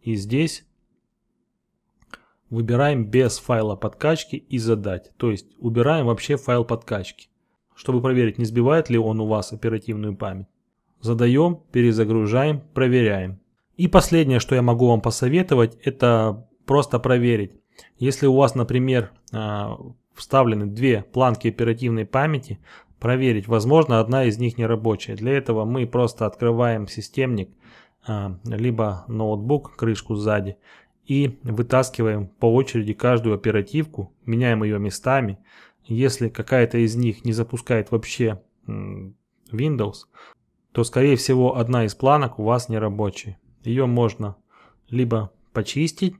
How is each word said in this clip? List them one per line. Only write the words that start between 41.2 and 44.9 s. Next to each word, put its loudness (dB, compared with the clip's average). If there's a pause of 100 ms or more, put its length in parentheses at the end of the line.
одна 0
из -4
планок 0
у -4
вас 0
не -4
рабочая. -6 (240)
Ее 0
можно 0 (540)
либо -2 (220)